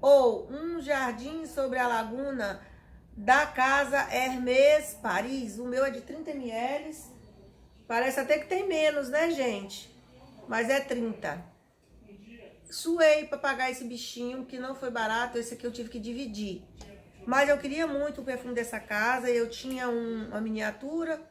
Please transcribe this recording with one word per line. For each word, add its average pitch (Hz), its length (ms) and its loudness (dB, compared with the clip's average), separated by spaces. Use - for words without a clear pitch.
ou 262 460 8
um 320 300 -6
jardim 269 640 -2
sobre 262 320 -2
a 247 80 2
laguna, 233 720 -2
da 262 300 6
casa 269 520 2
Hermès 262 880 4
Paris. 220 600 -2
O 247 40 -6
meu 254 200 0
é 269 80 -2
de 240 80 -8
trinta 302 340 -10
mililitros. 269 720 -6
Parece 254 320 0
até 269 180 2
que 302 120 -4
tem 381 180 0
menos, 302 440 2
né, 311 200 2
gente? 226 680 -4
Mas 226 200 0
é 269 120 4
trinta. 226 600 -4
Suei 311 580 4
pra 285 120 -4
pagar 262 320 0
esse 254 140 -8
bichinho, 240 600 -8
que 254 140 -12
não 262 160 -6
foi 262 160 -6
barato. 233 480 -2
Esse 233 160 -6
aqui - 100 -16
eu 240 60 -4
tive 233 180 -10
que 240 120 -10
dividir. 214 640 -6
Mas 277 240 4
eu 285 100 6
queria 285 280 -2
muito 285 360 -4
o - 20 -10
perfume 247 300 -6
dessa 226 260 -4
casa. 233 500 0
Eu 233 180 2
tinha 254 400 -6
um, 233 380 -4
uma 208 140 -6
miniatura. 269 920 -4